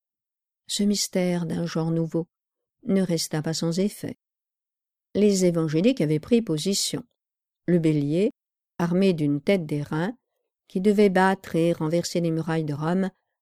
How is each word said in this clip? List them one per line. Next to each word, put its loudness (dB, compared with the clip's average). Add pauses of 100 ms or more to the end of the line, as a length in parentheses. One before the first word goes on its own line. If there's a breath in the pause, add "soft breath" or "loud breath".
(680)
Ce -2
mystère 0
d'un -4
genre -2
nouveau -2 (580)
ne 0
resta -2
pas -4
sans -4
effet. -4 (1000)
Les 4
évangéliques 2
avaient 0
pris 0
position. -4 (640)
Le 4
bélier, 0 (480)
armé 2
d'une 0
tête 0
d'airain, -4 (500)
qui -4
devait 4
battre 2
et 2
renverser -2
les 0
murailles -2
de -4
Rome, -2 (320)